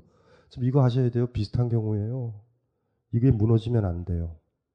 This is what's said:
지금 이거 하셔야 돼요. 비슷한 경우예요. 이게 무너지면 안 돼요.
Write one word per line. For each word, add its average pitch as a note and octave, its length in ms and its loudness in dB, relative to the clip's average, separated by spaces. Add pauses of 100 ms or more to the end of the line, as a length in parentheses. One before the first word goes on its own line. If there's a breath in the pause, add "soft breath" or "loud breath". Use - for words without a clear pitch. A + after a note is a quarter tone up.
(500 soft breath)
지금 B2 180 -6
이거 C3 160 2
하셔야 B2 280 2
돼요. A#2+ 160 0
비슷한 A#2 420 -4
경우예요. A2+ 640 -4 (800)
이게 A#2 180 4
무너지면 A2+ 540 2
안 F2 200 -4
돼요. E2+ 300 -4 (400)